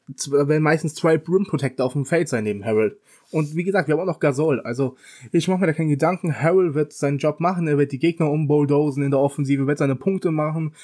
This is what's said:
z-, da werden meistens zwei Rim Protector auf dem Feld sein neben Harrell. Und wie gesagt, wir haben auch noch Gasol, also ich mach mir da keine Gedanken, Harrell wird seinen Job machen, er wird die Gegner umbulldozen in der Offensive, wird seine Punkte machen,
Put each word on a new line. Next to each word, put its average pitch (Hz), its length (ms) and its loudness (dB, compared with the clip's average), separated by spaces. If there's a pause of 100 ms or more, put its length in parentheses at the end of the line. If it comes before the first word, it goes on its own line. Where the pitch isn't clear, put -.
(160)
z-, - 180 -6
da 143 140 4
werden 151 140 2
meistens 156 320 0
zwei 160 220 2
Rim 170 300 0
Protector 131 400 -2
auf 131 80 -2
dem 143 120 -2
Feld 170 240 -2
sein 113 140 -2
neben 101 200 -4
Harrell. 107 340 0 (340)
Und 151 240 -2
wie 170 80 -2
gesagt, 185 240 0
wir 151 80 2
haben 160 60 -2
auch 185 120 -2
noch - 60 -10
Gasol, 147 400 2
also 123 360 -4 (360)
ich 165 160 0
mach 185 100 2
mir 190 80 2
da 160 80 2
keine 160 160 -2
Gedanken, 160 500 0
Harrell 170 360 2
wird 147 180 -2
seinen 143 240 -2
Job 151 220 -2
machen, 175 280 0
er 143 120 2
wird 143 120 2
die 139 80 -6
Gegner 165 300 0
umbulldozen 147 720 2
in 143 80 0
der 139 100 2
Offensive, 139 460 0
wird 143 140 0
seine 139 160 2
Punkte 180 340 -2
machen, 156 540 -2